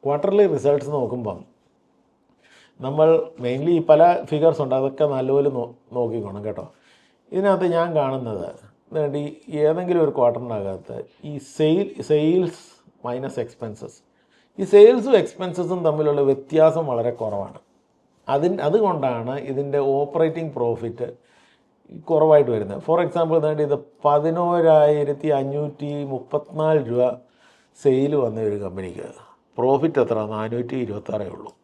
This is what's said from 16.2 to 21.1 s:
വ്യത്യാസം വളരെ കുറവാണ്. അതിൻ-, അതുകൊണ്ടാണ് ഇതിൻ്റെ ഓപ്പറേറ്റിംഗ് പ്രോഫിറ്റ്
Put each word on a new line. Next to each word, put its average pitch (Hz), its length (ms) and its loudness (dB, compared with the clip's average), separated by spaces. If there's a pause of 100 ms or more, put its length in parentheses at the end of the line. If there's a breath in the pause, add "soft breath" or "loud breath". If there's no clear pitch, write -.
വ്യത്യാസം 156 560 2
വളരെ 120 340 -2
കുറവാണ്. 101 400 -8 (680)
അതിൻ-, 165 320 0
അതുകൊണ്ടാണ് 139 760 -2 (160)
ഇതിൻ്റെ 139 300 -2 (140)
ഓപ്പറേറ്റിംഗ് 160 600 -2
പ്രോഫിറ്റ് 117 520 -4 (1000 soft breath)